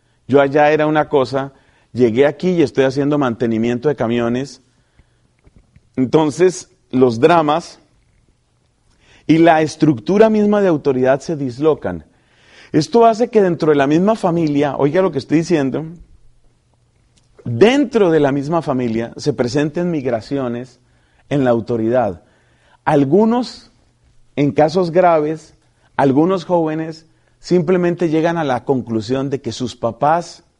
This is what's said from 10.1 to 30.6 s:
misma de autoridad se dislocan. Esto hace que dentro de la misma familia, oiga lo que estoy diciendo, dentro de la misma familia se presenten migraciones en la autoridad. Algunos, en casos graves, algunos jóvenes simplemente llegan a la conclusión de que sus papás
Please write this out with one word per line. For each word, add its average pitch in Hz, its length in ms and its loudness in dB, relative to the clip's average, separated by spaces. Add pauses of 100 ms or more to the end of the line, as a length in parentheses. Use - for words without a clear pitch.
misma 208 320 2
de 196 80 2
autoridad 135 520 0
se 165 160 -8
dislocan. 127 680 -4 (680)
Esto 226 340 4
hace 226 220 2
que 220 140 2
dentro 170 280 0
de 147 60 4
la 139 100 2
misma 185 300 2
familia, 151 600 -2
oiga 151 240 0
lo 190 100 0
que 143 80 -6
estoy 143 200 -2
diciendo, 147 480 -2 (1600)
dentro 202 640 2
de 160 100 4
la 139 120 2
misma 143 280 -4
familia 120 560 -4
se 139 160 -4
presenten 147 580 -4
migraciones 127 920 -6 (480)
en 139 160 0
la 123 60 2
autoridad. 113 720 -2 (600)
Algunos, 190 840 0 (640)
en 143 180 -2
casos 160 380 0
graves, 160 640 0 (420)
algunos 156 480 2
jóvenes 160 600 -4 (320)
simplemente 175 720 0
llegan 160 280 0
a 160 80 -4
la 123 200 -4
conclusión 127 640 -4
de 135 100 -6
que 117 120 -10
sus 117 240 -8
papás 147 640 -4 (180)